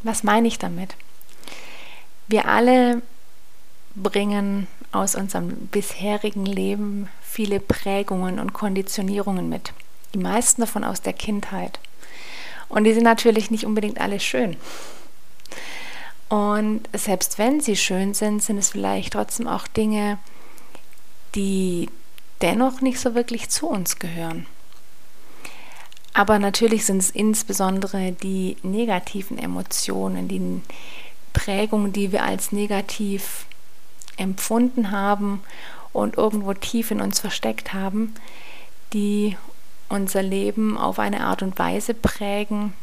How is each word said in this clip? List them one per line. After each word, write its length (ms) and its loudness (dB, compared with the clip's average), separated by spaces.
Was 200 0
meine 240 6
ich 120 0
damit? 360 -2
Wir 200 4
alle 540 6
bringen 720 2
aus 240 2
unserem 400 -2
bisherigen 760 0
Leben 640 0
viele 360 0
Prägungen 800 0
und 160 -2
Konditionierungen 960 0
mit. 240 -4
Die 60 0
meisten 420 2
davon 220 0
aus 180 -2
der 120 -2
Kindheit. 680 -2
Und 140 4
die 100 8
sind 100 6
natürlich 460 6
nicht 160 0
unbedingt 340 0
alle 200 0
schön. 360 0
Und 520 2
selbst 440 0
wenn 240 4
sie 140 2
schön 380 0
sind, 280 2
sind 160 0
es 120 2
vielleicht 440 0
trotzdem 340 -2
auch 200 -2
Dinge, 500 0
die 540 2
dennoch 400 4
nicht 180 2
so 140 0
wirklich 360 0
zu 180 0
uns 320 0
gehören. 460 -4
Aber 260 6
natürlich 460 4
sind 120 4
es 140 2
insbesondere 1000 2
die 500 -2
negativen 720 0
Emotionen, 920 -2
die 340 -2
Prägungen, 600 2
die 180 0
wir 120 2
als 280 0
negativ 920 -2
empfunden 760 2
haben 520 2
und 260 0
irgendwo 360 2
tief 360 -2
in 120 0
uns 180 0
versteckt 540 -2
haben, 420 -2
die 440 2
unser 340 2
Leben 540 2
auf 220 2
eine 220 2
Art 220 0
und 160 -2
Weise 340 2
prägen 880 0